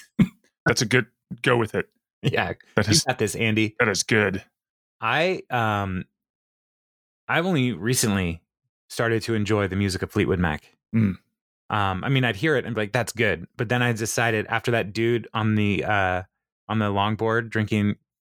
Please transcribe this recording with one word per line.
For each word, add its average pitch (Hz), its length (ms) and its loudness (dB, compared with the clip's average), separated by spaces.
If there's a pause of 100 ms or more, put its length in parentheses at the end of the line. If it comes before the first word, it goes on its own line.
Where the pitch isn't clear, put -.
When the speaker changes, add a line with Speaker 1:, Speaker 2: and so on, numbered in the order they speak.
(180)
Speaker 1:
<laughs> - 480 -2
Speaker 2:
That's - 160 2
a 117 40 0
good, 123 200 2 (360)
go 127 140 4
with 113 180 0
it. 92 140 -2 (340)
Speaker 1:
Yeah. 104 320 0 (200)
Speaker 2:
That 107 120 4
Speaker 1:
You 110 60 4
Speaker 2:
is, 160 120 4
Speaker 1:
got 127 140 -2
this, 107 180 0
Andy. 110 420 0
Speaker 2:
that 120 100 4
is 95 140 0
good. 101 400 2 (580)
Speaker 1:
I, 147 500 0
um, 104 540 -2 (1200)
I've 160 180 0
only 131 260 0
recently 98 680 -2 (460)
started 113 360 -2
to 113 100 -2
enjoy 104 340 0
the 92 80 -4
music 98 260 0
of 90 80 -4
Fleetwood 90 300 2
Mac. 78 360 -2 (180)
Speaker 2:
Mm. 104 220 2 (540)
Speaker 1:
Um, 98 320 -2
I 110 60 -4
mean, 131 160 2
I'd 117 120 0
hear 151 200 0
it 117 80 -2
and 117 100 -8
be 107 80 -2
like, 104 100 -6
"That's 123 200 -2
good." 101 340 0 (100)
But 110 120 -2
then 123 140 2
I 120 100 2
decided 113 560 -2
after 113 240 -2
that 104 200 0
dude 113 420 0
on 110 200 0
the, 101 300 0
uh, 92 380 0 (460)
on 107 100 -2
the 107 80 0
longboard 110 640 0
drinking, 104 460 0 (240)